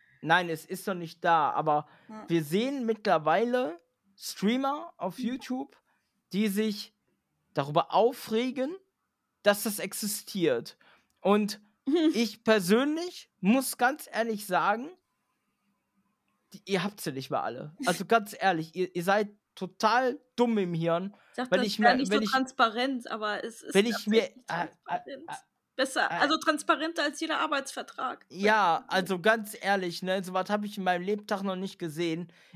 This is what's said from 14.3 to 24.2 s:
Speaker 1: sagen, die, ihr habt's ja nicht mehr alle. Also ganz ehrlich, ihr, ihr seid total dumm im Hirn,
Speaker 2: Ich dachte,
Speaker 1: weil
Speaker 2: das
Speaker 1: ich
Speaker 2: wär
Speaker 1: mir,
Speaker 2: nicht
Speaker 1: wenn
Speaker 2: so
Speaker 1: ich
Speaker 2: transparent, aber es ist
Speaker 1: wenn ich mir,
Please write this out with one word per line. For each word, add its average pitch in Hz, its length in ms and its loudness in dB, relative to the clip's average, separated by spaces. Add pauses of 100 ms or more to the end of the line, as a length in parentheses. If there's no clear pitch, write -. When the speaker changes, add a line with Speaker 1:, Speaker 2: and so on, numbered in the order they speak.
Speaker 1:
sagen, 202 440 0 (1600)
die, - 120 -20
ihr 185 180 0
habt's 202 220 -6
ja 151 80 -6
nicht 131 180 -8
mehr 135 120 -2
alle. 120 420 -8
Also 180 200 0
ganz 214 340 0
ehrlich, 165 360 0
ihr, 180 200 -4
ihr 175 100 -4
seid 202 260 2 (240)
total 240 640 0 (160)
dumm 233 220 2
im 180 160 0
Hirn, 165 420 0 (140)
Speaker 2:
Ich - 60 -20
dachte, 247 160 -4
Speaker 1:
weil 185 80 4
Speaker 2:
das 214 60 0
Speaker 1:
ich 202 140 -4
Speaker 2:
wär 208 140 6
Speaker 1:
mir, - 20 0
Speaker 2:
nicht 254 140 0
Speaker 1:
wenn 208 100 4
Speaker 2:
so 220 40 0
Speaker 1:
ich 202 60 -2
Speaker 2:
transparent, 254 800 0
aber 208 340 -4
es - 180 -12
ist - 120 -6
Speaker 1:
wenn 202 120 6
ich 220 200 -2
mir, 214 160 4